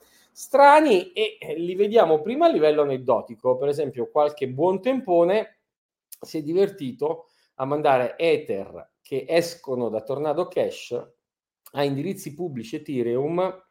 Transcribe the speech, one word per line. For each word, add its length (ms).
Strani 800
e, 260
eh, 160
li 200
vediamo 440
prima 280
a 40
livello 300
aneddotico. 720
Per 140
esempio, 420
qualche 380
buon 320
tempone 800
si 200
è 20
divertito 840
a 80
mandare 540
Ether 840
che 280
escono 580
da 140
Tornado 480
Cash 520
a 120
indirizzi 500
pubblici 420
Ethereum 960